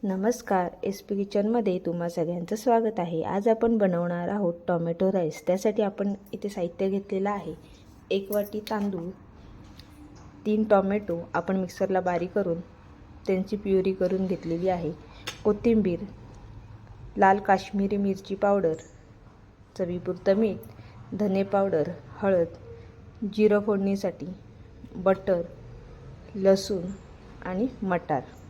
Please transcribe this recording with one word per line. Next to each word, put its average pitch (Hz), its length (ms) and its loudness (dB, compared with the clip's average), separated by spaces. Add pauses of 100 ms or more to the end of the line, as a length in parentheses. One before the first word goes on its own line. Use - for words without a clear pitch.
नमस्कार, 190 640 0 (160)
एस 196 180 -4
पी - 140 -6
किचनमध्ये 202 680 0
तुम्हा 170 220 -2
सगळ्यांचं 175 480 -2
स्वागत 220 420 2
आहे. 165 260 -2
आज 202 240 0
आपण 226 300 4
बनवणार 175 500 2
आहोत 190 400 0
टोमॅटो 170 440 2
राईस. 175 340 0
त्यासाठी 208 360 2
आपण 202 300 -2 (200)
इथे 202 160 -6
साहित्य 190 400 -2
घेतलेलं 190 420 -2
आहे, 170 240 -6 (560)
एक 196 220 -2
वाटी 208 280 -2 (100)
तांदूळ, 202 380 -2 (1400)
तीन 214 180 2
टोमॅटो 196 540 2 (160)
आपण 185 220 0
मिक्सरला 185 440 0
बारीक 180 320 -2
करून 180 280 0 (680)
त्यांची 190 300 0
प्युरी 190 380 2
करून 185 320 0
घेतलेली 170 420 -2
आहे, 170 240 0 (520)
कोथिंबीर, 208 600 2 (1120)
लाल 196 240 6
काश्मीरी 196 560 2
मिरची 196 400 -2
पावडर, 196 400 2 (1000)
चवीपुरतं 180 640 0
मीठ, - 760 -4
धने 196 300 2
पावडर, 196 460 2 (280)
हळद, 185 380 2 (680)
जिरं 208 340 4
फोडणीसाठी, 196 720 -2 (640)
बटर, 190 480 2 (960)
लसूण 196 540 4 (520)
आणि 185 260 -2 (140)
मटार. 175 540 -2 (140)